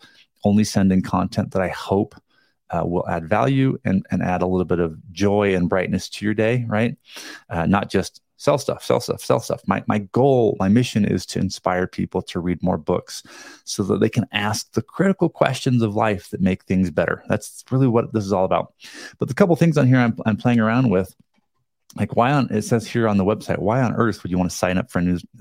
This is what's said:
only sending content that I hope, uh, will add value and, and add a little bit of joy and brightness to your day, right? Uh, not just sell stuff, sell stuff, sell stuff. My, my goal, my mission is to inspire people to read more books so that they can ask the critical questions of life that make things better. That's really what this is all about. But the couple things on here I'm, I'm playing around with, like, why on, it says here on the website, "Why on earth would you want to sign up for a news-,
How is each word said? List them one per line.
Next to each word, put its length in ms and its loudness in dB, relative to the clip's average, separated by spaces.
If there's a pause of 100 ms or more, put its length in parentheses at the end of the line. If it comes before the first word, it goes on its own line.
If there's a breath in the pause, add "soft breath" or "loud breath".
(440 soft breath)
only 220 4
sending 360 2
content 500 -2
that 100 -2
I 80 -2
hope, 440 -2 (580)
uh, 140 -2
will 220 -2
add 220 -4
value 560 2
and, 260 0
and 100 -2
add 200 -2
a 60 0
little 180 0
bit 140 0
of 180 -2 (160)
joy 420 2
and 140 0
brightness 400 -2
to 160 -10
your 80 0
day, 340 0
right? 300 -2 (520 loud breath)
Uh, 160 -2
not 240 2
just 320 -2 (140)
sell 220 0
stuff, 260 -4
sell 160 2
stuff, 240 -6
sell 160 0
stuff. 260 -6
My, 220 0
my 120 0
goal, 600 2
my 80 0
mission 380 2
is 220 -2
to 120 -6
inspire 480 -2
people 360 -6
to 180 -8
read 200 -4
more 160 0
books 460 -4 (400 loud breath)
so 200 -6
that 180 0
they 80 4
can 240 -2
ask 400 -4
the 80 -2
critical 480 0
questions 520 0
of 140 0
life 360 -2
that 100 -6
make 220 0
things 280 0
better. 380 -2
That's 420 -6
really 160 2
what 240 0
this 140 -2
is 80 -2
all 100 2
about. 300 -2 (460 loud breath)
But 100 -4
the 60 -6
couple 200 4
things 220 2
on 100 4
here 120 6
I'm, 260 2
I'm 100 0
playing 240 2
around 300 2
with, 260 0 (800)
like, 200 -4
why 160 4
on, 180 2
it 140 -2
says 240 0
here 200 0
on 100 2
the 60 4
website, 360 -2
"Why 240 0
on 100 0
earth 300 0
would 80 -6
you 80 0
want 100 0
to 80 -10
sign 220 0
up 100 -8
for 80 -4
a 60 0
news-, 220 0 (160)